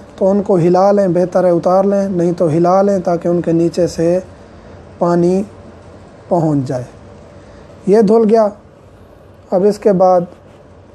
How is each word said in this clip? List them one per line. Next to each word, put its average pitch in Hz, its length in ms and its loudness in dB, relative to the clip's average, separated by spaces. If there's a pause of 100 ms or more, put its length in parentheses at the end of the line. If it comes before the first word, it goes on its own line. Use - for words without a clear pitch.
(180)
तो 202 100 -2
उनको 196 300 0
हिला 180 340 2
लें, 196 220 0
बेहतर 180 320 0
है 180 80 2
उतार 185 320 0
लें, 196 240 -2
नहीं 175 240 -2
तो 175 140 -2
हिला 175 340 0
लें 196 200 0
ताकि 175 280 -4
उनके 170 240 -2
नीचे 165 340 0
से 170 320 -2 (840)
पानी 175 440 0 (840)
पहुंच 156 360 -2
जाए। 123 200 -8 (1000)
ये 214 160 4
धुल 220 220 2
गया। 214 260 2 (1000)
अब 185 140 0
इसके 208 280 0
बाद 180 340 2 (680)